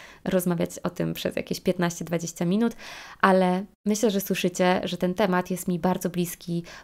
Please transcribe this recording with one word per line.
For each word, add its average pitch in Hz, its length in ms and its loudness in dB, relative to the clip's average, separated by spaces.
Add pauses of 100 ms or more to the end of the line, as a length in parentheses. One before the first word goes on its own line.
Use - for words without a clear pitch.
(240)
rozmawiać 180 540 0
o 175 120 -6
tym 165 240 -4
przez - 220 -4
jakieś - 240 -4
piętnaście, 175 440 -2
dwadzieścia 165 400 -4
minut, 220 320 0 (440)
ale 185 440 4 (220)
myślę, 214 240 2
że 196 100 0
słyszycie, 185 640 2
że 180 120 -6
ten 180 180 0
temat 185 360 2
jest 180 180 -4
mi 180 100 0
bardzo 180 320 0
bliski, 170 520 -4 (220)